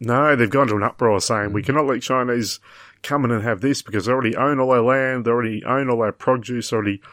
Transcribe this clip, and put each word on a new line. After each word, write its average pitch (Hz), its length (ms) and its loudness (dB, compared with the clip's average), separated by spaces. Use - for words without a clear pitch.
no, 135 360 2
they've 117 140 2
gone 135 180 2
to 107 80 0
an 101 60 0
uproar 107 380 2
saying, 104 320 -2
"We 107 100 -2
cannot 139 240 0
let 131 160 -2
Chinese 123 560 -2
come 143 220 -2
in 117 60 0
and 113 140 0
have 110 180 -2
this 135 180 0
because 101 260 -4
they 120 60 0
already 120 240 0
own 139 240 0
all 131 120 2
our 120 100 4
land, 131 420 0
they 117 60 0
already 117 340 -2
own 131 240 0
all 117 140 0
our 107 100 2
produce, 123 600 -2
already, 101 280 0